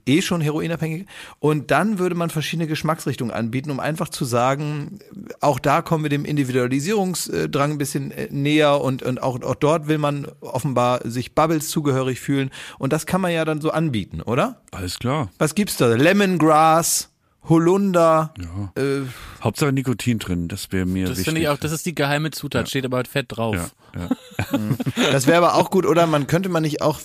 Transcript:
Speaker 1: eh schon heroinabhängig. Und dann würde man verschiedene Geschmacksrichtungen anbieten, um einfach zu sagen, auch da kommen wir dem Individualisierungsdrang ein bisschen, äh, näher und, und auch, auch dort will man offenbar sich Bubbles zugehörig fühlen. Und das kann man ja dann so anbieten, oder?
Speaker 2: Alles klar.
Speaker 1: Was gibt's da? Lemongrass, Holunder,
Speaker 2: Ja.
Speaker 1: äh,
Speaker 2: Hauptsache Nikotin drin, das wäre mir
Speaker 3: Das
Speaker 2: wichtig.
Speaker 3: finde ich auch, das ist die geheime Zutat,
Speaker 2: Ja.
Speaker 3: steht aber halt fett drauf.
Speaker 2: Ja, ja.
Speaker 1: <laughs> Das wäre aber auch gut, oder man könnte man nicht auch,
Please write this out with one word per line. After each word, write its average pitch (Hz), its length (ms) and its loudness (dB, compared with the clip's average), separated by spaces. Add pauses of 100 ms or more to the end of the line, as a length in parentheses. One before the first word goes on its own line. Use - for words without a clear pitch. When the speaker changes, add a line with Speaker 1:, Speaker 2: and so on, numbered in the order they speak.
Speaker 1:
eh 151 160 4
schon 180 180 -2
heroinabhängig. 160 680 -4 (340)
Und 147 320 2
dann 190 260 2
würde 180 160 0
man 170 160 -2
verschiedene 160 380 -4
Geschmacksrichtungen 151 680 -2
anbieten, 120 380 -4
um 131 80 -4
einfach 156 280 -4
zu - 160 -6
sagen, 139 760 -2 (400)
auch 139 180 2
da 151 240 2
kommen 156 220 0
wir 147 40 -2
dem 143 160 0
Individualisierungsdrang 147 1500 0
ein 147 60 -4
bisschen, 143 340 -4
äh, 147 180 -8
näher 143 500 4
und, 135 220 -2
und 127 200 -4
auch, 127 200 -4
auch 127 140 -2
dort 151 320 0
will 156 100 2
man 143 300 -2 (120)
offenbar 123 640 0
sich 123 300 -6
Bubbles 160 340 2
zugehörig 131 520 0
fühlen. 135 300 -2 (280)
Und 135 140 -2
das 156 140 -2
kann 185 140 0
man 180 120 0
ja 160 120 0
dann 156 160 -2
so 151 100 0
anbieten, 123 520 -2
oder? 165 480 -2
Speaker 2:
Alles 90 300 -8
klar. 127 380 -2
Speaker 1:
Was 156 180 0
gibt's 202 200 0
da? 120 180 4
Lemongrass, 160 1160 4 (380)
Holunder, 165 920 4
Speaker 2:
Ja. 92 440 -6
Speaker 1:
äh, 139 200 0 (400)
Speaker 2:
Hauptsache 135 300 2
Nikotin 127 460 0
drin, 87 300 -2
das 95 240 -8
wäre 92 140 0
mir 92 180 0
Speaker 3:
Das 90 80 0
Speaker 2:
wichtig. 92 140 -4
Speaker 3:
finde 160 160 0
ich 151 60 2
auch, 143 100 0
das 151 140 -4
ist 160 140 -6
die 170 80 -4
geheime 147 380 0
Zutat, 135 300 -4
Speaker 2:
Ja. - 40 -4
Speaker 3:
steht 131 180 -2
aber 127 140 -4
halt 123 100 -4
fett 139 200 -4
drauf. 107 440 -2 (220)
Speaker 2:
Ja, 95 60 -8
ja. 87 80 -6 (880)
Speaker 1:
<laughs> 226 160 2
Das 131 140 2
wäre 170 120 6
aber 165 160 4
auch 170 160 2
gut, 185 160 2
oder 170 200 4
man 147 200 0
könnte 190 220 0
man 165 140 0
nicht 151 200 -2
auch, 151 220 0